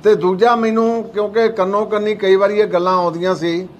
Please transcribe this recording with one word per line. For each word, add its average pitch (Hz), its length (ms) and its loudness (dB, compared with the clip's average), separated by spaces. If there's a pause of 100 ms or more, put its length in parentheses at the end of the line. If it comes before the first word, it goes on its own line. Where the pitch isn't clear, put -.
ਤੇ 214 100 4
ਦੂਜਾ 190 420 2
ਮੈਨੂੰ, 226 480 0
ਕਿਉਂਕਿ 208 440 -2
ਕੰਨੋ 196 360 -2
ਕੰਨੀ 208 300 -2
ਕਈ 190 220 2
ਵਾਰੀ 202 220 2
ਇਹ 208 80 2
ਗੱਲਾਂ 185 300 0
ਆਉਂਦੀਆਂ 175 380 -2
ਸੀ 170 340 -4 (120)